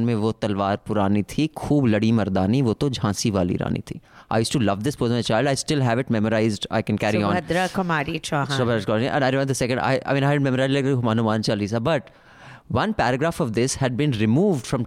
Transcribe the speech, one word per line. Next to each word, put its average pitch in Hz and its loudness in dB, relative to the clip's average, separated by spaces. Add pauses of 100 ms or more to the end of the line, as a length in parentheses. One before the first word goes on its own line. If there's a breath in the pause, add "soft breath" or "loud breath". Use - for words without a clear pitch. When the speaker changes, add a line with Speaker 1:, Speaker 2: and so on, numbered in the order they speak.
Speaker 1:
में 120 2
वो 110 0 (120)
तलवार 101 0 (100)
पुरानी 101 2 (100)
थी। 151 0 (100)
खूब 147 2
लड़ी 107 4
मर्दानी, 98 2
वो 113 2
तो 147 -2
झांसी 113 -2
वाली 90 0
रानी 92 -4 (100)
थी।" - -12 (320 loud breath)
I 110 2
used 117 -2
to 139 0
love 101 0
this 143 -4
poem 120 0
as 120 0
a - -6
child. 120 2
I - 0
still 151 -2
have 117 2
it - -4
memorized. 110 0 (120)
I - 0
can 107 0
carry 107 0
on. 101 0
Speaker 2:
Subhadra 165 -2 (140)
Kumari 165 -2 (100)
Chauhan. 143 -2
Speaker 1:
Subhadra 113 0
Kumari. 113 2
And 143 0
I 131 2
remember 135 0
the 120 -2
second, 127 0
I, 131 2 (120)
I 135 0
mean, 139 0
I 143 2
had 143 2
memorized, 131 0
like, 139 0 (220)
Hanuman 110 2
Chalisa. 107 0
But 151 -2 (680 loud breath)
one 208 0
paragraph 131 0
of 110 -4
this 117 0 (100)
had 123 0
been 151 2
removed 135 2
from 120 0